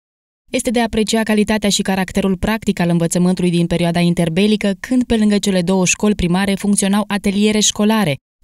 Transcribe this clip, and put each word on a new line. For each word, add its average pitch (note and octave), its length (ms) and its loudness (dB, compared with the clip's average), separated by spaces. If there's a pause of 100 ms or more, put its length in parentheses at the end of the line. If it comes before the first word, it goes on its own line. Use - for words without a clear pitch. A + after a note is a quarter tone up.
(500)
Este B3+ 200 -2
de A#3 100 0
apreciat A3 440 0
calitatea G#3+ 440 0
și G3+ 140 0
caracterul F#3+ 540 -2
practic G#3 440 -2
al E3+ 80 0
învățământului F3 600 0
din E3+ 160 2
perioada E3+ 340 -2
interbelică, F3 800 0
când B3+ 240 0
pe A#3 120 0
lângă G#3 220 2
cele F#3+ 240 0
două F#3 240 0
școli G#3 280 0
primare F#3+ 400 0
funcționau G3+ 520 0
ateliere G3+ 540 0
școlare, G#3 560 0 (280)